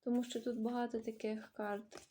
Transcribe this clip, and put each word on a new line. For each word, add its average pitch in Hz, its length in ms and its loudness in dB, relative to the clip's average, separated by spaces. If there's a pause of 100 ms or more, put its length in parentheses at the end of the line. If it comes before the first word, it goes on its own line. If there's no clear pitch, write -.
тому 247 200 4
що 240 160 -4
тут 240 180 0
багато 240 420 2
таких 220 540 -4
карт 208 580 -4